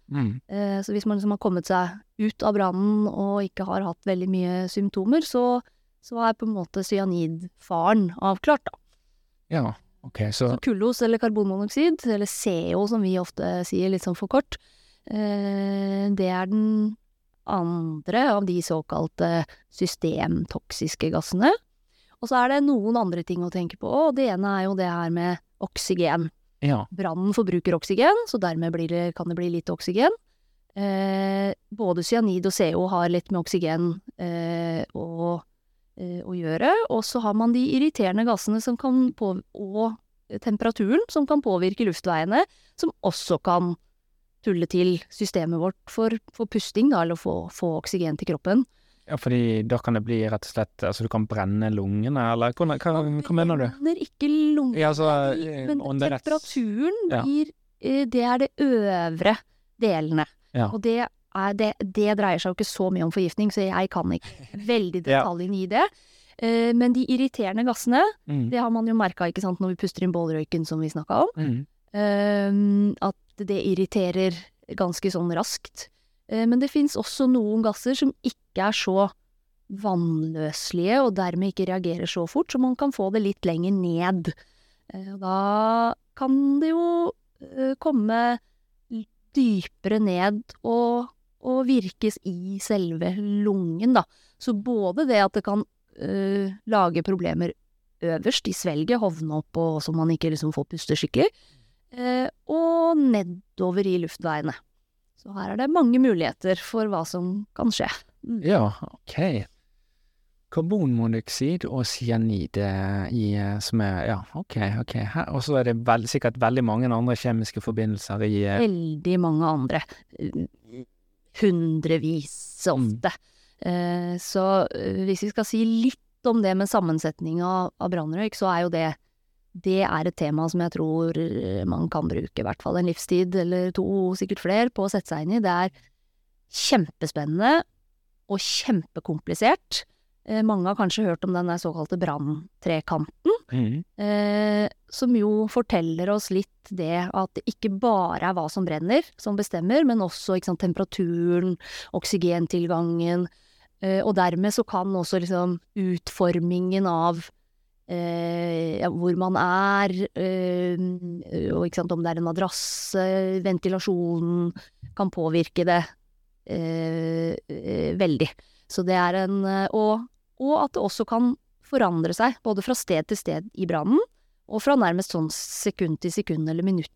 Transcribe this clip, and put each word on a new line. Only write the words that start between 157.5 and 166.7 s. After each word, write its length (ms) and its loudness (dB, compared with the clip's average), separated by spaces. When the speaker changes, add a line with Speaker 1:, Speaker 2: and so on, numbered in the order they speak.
Speaker 2:
eh, 920 -2
ja, 100 0
hvor 260 0
man 200 0
er, 540 4
eh, 1400 -2
og, 140 0
ikke 160 -6
sant, 100 -2
om 100 -2
det 100 0
er 60 -4
en 60 -2
madrass, 720 -4
eh, 480 0
ventilasjonen 1080 0
kan 160 0
påvirke 560 0
det, 180 4
eh, 880 -4